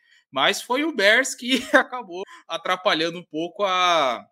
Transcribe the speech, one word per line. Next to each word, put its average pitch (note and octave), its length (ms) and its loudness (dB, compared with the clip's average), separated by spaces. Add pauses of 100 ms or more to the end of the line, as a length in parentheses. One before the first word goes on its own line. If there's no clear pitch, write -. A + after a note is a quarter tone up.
(320)
Mas D#3 320 0
foi C4+ 200 -2
o D#4 120 -4
Bears A3+ 400 2
que B3+ 240 -2
<laughs> - 140 -2
acabou A#3+ 500 0 (240)
atrapalhando F3 720 -2
um E3+ 60 -16
pouco E3+ 380 -6
a, E3+ 680 2